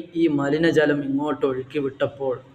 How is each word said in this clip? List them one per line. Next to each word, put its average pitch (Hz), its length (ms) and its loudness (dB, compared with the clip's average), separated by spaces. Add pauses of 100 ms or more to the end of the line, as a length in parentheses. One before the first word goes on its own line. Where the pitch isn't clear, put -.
(140)
ഈ 165 140 0
മലിനജലം 147 760 2
ഇങ്ങോട്ട് 143 420 -2
ഒഴുക്കി 131 320 -4
വിട്ടപ്പോൾ 135 560 -4 (200)